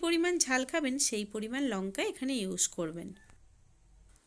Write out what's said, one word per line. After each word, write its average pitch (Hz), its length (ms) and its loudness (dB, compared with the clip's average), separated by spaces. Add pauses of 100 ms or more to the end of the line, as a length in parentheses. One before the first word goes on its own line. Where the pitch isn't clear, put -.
পরিমাণ 339 280 4 (120)
ঝাল 254 260 2
খাবেন 294 240 2 (140)
সেই 208 160 0 (100)
পরিমাণ 240 280 -4 (100)
লঙ্কা 196 380 -2
এখানে 262 220 -4 (100)
ইউজ 185 220 0 (140)
করবেন। 170 320 -6 (1160)